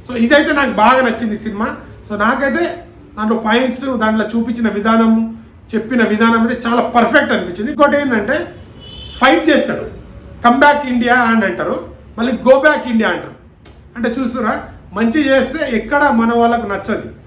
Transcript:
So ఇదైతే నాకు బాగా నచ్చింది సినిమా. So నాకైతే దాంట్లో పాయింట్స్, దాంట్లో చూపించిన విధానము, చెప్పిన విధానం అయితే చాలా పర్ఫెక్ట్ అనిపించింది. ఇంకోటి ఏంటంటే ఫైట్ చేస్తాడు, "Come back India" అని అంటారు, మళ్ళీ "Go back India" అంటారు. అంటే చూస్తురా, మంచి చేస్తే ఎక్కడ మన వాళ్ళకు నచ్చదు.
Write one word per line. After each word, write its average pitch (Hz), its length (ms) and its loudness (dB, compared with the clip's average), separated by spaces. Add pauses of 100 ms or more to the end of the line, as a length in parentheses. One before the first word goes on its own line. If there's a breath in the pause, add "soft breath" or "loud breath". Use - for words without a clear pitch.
So 247 100 -8
ఇదైతే 294 360 4
నాకు 277 180 0
బాగా 226 300 4
నచ్చింది 226 360 -2
సినిమా. 220 380 -6 (360 loud breath)
So 202 80 -6
నాకైతే 269 640 -2 (320)
దాంట్లో 220 200 -2
పాయింట్స్, 240 480 -2
దాంట్లో 220 400 -2
చూపించిన 233 440 -2
విధానము, 226 640 2 (420 loud breath)
చెప్పిన 226 280 0
విధానం 226 440 2
అయితే 233 220 -4
చాలా 240 120 0
పర్ఫెక్ట్ 240 500 2
అనిపించింది. 208 400 -4
ఇంకోటి 294 260 2
ఏంటంటే 277 580 -2 (680)
ఫైట్ 311 280 4
చేస్తాడు, 233 360 0 (640)
"Come 262 140 4
back 285 320 4
India" 240 200 2
అని 226 320 2
అంటారు, 175 420 -4 (300)
మళ్ళీ 240 140 -2
"Go 220 220 4
back 269 380 2
India" 220 140 2
అంటారు. 170 280 -4 (600)
అంటే 233 140 -4 (100)
చూస్తురా, 247 440 -4 (300)
మంచి 233 340 0
చేస్తే 269 500 0
ఎక్కడ 285 360 0
మన 226 200 2
వాళ్ళకు 233 340 2
నచ్చదు. 202 400 -6 (200)